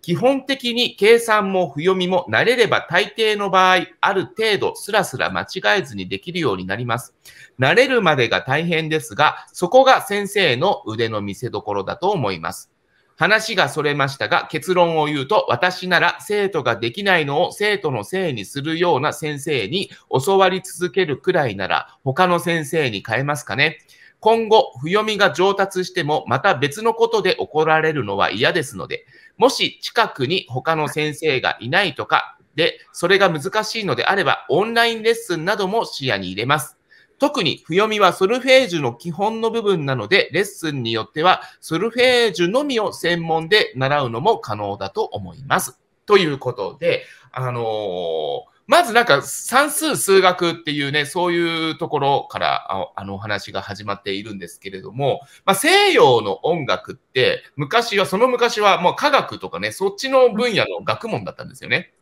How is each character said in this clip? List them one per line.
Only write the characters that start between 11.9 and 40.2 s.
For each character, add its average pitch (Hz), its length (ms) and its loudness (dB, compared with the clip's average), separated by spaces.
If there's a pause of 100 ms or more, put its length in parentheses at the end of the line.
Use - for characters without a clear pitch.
と 185 140 0
思 123 200 -2
い 85 80 -6
ま 82 140 -8
す。 - 180 -18 (460)
話 214 380 0
が 165 120 2
そ 147 160 -4
れ 147 120 0
ま 139 120 0
し 135 80 -6
た 107 140 -4
が、 - 200 0
結 160 240 -4
論 170 240 2
を 151 100 2
言 147 160 -2
う 131 40 -8
と、 - 220 2
私 180 400 -2
な 170 100 2
ら 160 220 0
生 208 260 -2
徒 160 160 -2
が 117 140 0
で 113 160 -4
き 202 100 -10
な 185 160 2
い 151 60 0
の 143 240 0
を - 20 -10
生 208 260 -2
徒 156 140 -2
の 104 140 -4
せ 185 240 -4
い 135 40 -4
に 104 120 -8
す - 160 -10
る 160 180 -4
よ 175 160 4
う 127 60 0
な 147 100 0
先 147 300 -8
生 131 260 -2
に 170 220 -4 (360)
教 196 120 4
わ 190 100 6
り 185 160 0
続 - 260 -6
け 185 160 0
る 143 120 -4
く 185 160 -2
ら 147 160 2
い 98 80 -6
な 95 100 -4
ら、 - 380 -2
他 160 220 2
の 175 120 2
先 170 260 -2
生 147 240 0
に 98 160 -6
変 113 140 -2
え 139 40 -2
ま 147 120 -2
す - 80 -12
か 101 140 -6
ね。 156 220 0 (420)
今 226 260 2
後、 214 320 6
譜 143 80 -6
読 208 180 0
み 214 120 -2
が 190 160 4
上 190 200 4
達 190 300 -2
し 180 80 -8
て 165 140 -4
も、 151 240 0
ま 131 100 2
た 190 160 2
別 143 260 -4
の 226 120 0
こ 226 160 2
と 220 120 0
で 185 180 2
怒 156 260 0
ら 160 160 2
れ 156 100 0
る 139 140 -2
の 101 100 -4
は 95 160 2
嫌 135 220 0
で 165 100 0
す - 140 -10
の 71 100 -10
で、 - 180 -10 (300)
も 233 140 4
し - 320 -4
近 - 260 0
く - 180 -4
に 170 220 -2
他 156 300 -2
の 151 100 -2
先 151 280 -4
生 139 260 -2
が 101 180 -2
い 110 80 -10
な 175 160 0
い 160 120 -4
と 107 100 -6
か - 320 -2 (180)
で、 165 240 -2 (140)
そ 175 160 -4
れ 190 100 6
が 196 100 6
難 175 360 -2
し 226 160 -6
い - 20 -6
の 151 120 0
で 113 100 -2
あ 190 100 2
れ 196 80 0
ば、 - 240 0
オ 170 160 2
ン 226 100 -4
ラ 233 120 4
イ 233 100 0
ン 220 80 -10
レ 226 80 2
ッ - 20 2
ス 226 220 -4
ン 156 80 -6
な 202 140 -2
ど 196 100 -2
も 220 160 -2
視 - 240 -6
野 110 80 0
に 95 120 -4
入 92 80 -8
れ 107 100 -4
ま 147 140 2
す。 - 180 -12 (420)
特 277 240 0
に 139 220 0
譜 160 80 -6
読 208 160 2
み 214 100 -2
は 180 140 6
ソ 190 140 0
ル 247 120 0
フ 254 80 -4
ェ 262 160 6
ー 233 60 -4
ジ 170 80 -4
ュ - 20 0
の 123 140 -2
基 170 180 -10
本 214 300 -4
の 226 100 -2
部 233 100 -4
分 185 240 0
な 135 120 -2
の 107 100 -6
で、 190 240 2